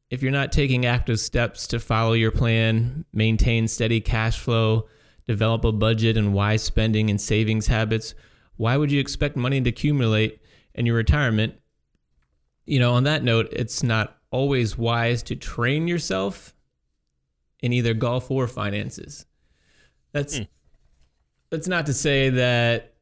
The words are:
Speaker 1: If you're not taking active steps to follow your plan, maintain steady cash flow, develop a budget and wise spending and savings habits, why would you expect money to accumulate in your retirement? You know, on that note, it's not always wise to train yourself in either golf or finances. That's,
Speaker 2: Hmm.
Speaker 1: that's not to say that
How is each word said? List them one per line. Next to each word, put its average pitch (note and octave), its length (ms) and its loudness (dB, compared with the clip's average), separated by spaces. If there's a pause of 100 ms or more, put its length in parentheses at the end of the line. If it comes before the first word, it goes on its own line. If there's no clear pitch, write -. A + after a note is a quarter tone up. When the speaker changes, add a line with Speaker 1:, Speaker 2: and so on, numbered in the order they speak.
(100)
Speaker 1:
If C3 120 -6
you're C3 100 0
not C#3 200 -2
taking B2+ 340 2
active A#2 340 0
steps - 480 -4
to A#2 100 -4
follow A2+ 360 0
your A2 160 2
plan, A2+ 840 0
maintain A2+ 560 2
steady A2+ 320 0
cash A2+ 400 -2
flow, A2+ 460 0 (400)
develop A2+ 380 0
a A2 80 4
budget A2 440 2
and G#2 180 2
wise G#2 280 2
spending A2 480 2
and G2+ 100 0
savings A2 460 0
habits, A2 480 0 (420)
why A2+ 200 0
would D3 140 2
you C#3+ 100 2
expect D3 360 -2
money C3+ 240 0
to A#2+ 80 2
accumulate A2+ 720 0 (340)
in A#2+ 120 -2
your A#2 100 2
retirement? A2+ 580 2 (1120)
You C#3+ 160 0
know, B2 140 4
on B2+ 100 4
that D3+ 180 0
note, A2+ 300 2
it's - 300 -4
not A2+ 340 -2 (140)
always B2+ 480 0
wise A#2 460 0
to B2+ 120 -8
train C#3 500 -2
yourself F#3+ 680 -4 (1080)
in A#2+ 120 -2
either A#2 220 2
golf B2 360 -2
or C3 180 0
finances. - 800 -8 (840)
That's, C#3+ 260 -4
Speaker 2:
Hmm. G2+ 60 -6 (1080)
Speaker 1:
that's D#3+ 180 -6
not E3+ 180 -2
to C#3+ 80 -2
say C3+ 360 2
that A#2+ 720 0